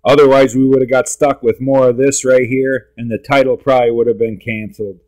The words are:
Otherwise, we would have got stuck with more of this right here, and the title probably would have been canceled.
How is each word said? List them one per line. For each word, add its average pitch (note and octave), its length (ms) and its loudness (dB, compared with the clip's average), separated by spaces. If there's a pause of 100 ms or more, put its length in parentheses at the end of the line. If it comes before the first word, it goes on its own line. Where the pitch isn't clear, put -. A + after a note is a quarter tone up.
Otherwise, C3+ 540 4
we C3 100 2
would C3 140 2
have B2 80 -2
got B2+ 180 0
stuck C#3+ 340 -2
with A#2+ 200 -2
more C3 260 2
of A#2+ 80 0
this C#3 300 -2
right B2+ 240 2
here, C3 480 -4
and A#2 120 -10
the G#2+ 80 -6
title C3 380 0
probably B2 360 0
would A#2 160 0
have A2 120 -2
been A2+ 180 -4
canceled. G#2 720 -10